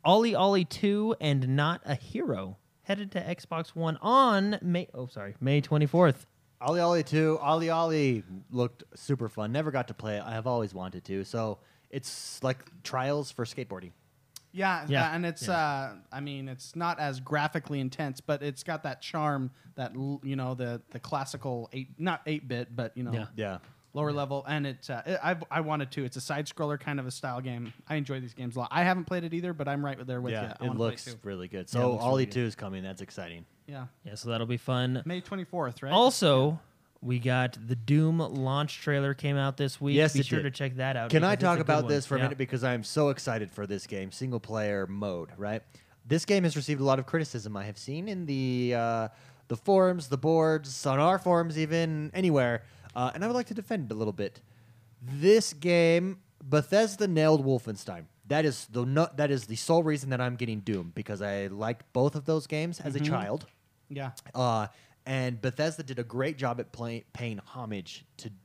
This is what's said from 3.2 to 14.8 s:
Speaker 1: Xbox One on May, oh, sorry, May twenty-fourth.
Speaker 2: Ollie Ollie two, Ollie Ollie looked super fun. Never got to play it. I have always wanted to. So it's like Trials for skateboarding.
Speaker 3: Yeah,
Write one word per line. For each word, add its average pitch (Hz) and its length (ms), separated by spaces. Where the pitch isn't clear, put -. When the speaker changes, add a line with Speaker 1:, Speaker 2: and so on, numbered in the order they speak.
Speaker 1:
Xbox 165 560
One 165 240
on 214 640
May, 175 320
oh, 123 120
sorry, 101 340
May 139 200
twenty-fourth. 151 680
Speaker 2:
Ollie 165 180
Ollie 170 220
two, 156 380
Ollie 165 300
Ollie 156 520
looked 123 320
super 123 340
fun. 107 240
Never 151 180
got 131 180
to 104 60
play 107 220
it. 101 80
I 113 80
have 113 140
always 113 280
wanted 92 300
to. 95 200
So 110 340
it's - 520
like 131 160
Trials 135 480
for 117 140
skateboarding. 92 480
Speaker 3:
Yeah, 180 360